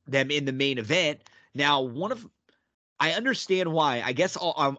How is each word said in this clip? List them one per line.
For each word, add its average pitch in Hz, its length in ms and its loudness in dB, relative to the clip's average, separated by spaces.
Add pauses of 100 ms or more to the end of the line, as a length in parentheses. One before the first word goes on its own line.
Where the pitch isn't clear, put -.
them 135 240 0
in 143 160 -2
the 131 80 -2
main 139 240 0
event. 147 440 0 (340)
Now, 143 260 2
one 131 300 -6
of, - 160 -10 (720)
I 160 140 2
understand 185 600 0
why. 143 320 2
I 127 80 -2
guess 170 240 0
I'll, 170 200 -2
um, 139 220 2